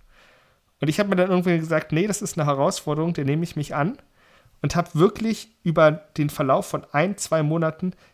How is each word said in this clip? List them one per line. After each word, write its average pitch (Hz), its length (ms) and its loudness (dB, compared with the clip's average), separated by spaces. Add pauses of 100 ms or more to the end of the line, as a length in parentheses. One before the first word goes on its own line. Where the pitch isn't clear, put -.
(800)
Und 143 80 0
ich 156 100 0
hab 208 100 0
mir 196 80 2
dann 185 140 2
irgendwie 180 280 2
gesagt, 156 340 -2
nee, 165 140 2
das 208 160 -4
ist - 160 -6
eine 151 80 0
Herausforderung, 151 640 0
der 156 120 -4
nehme 151 200 0
ich - 120 -10
mich 147 180 -6
an. 156 240 -2 (640)
Und 143 140 -2
hab 170 180 -2
wirklich 208 680 0
über 160 280 6
den 151 380 -4
Verlauf 147 380 0
von - 260 -6
ein, 170 240 0
zwei - 260 0
Monaten 160 500 -2 (220)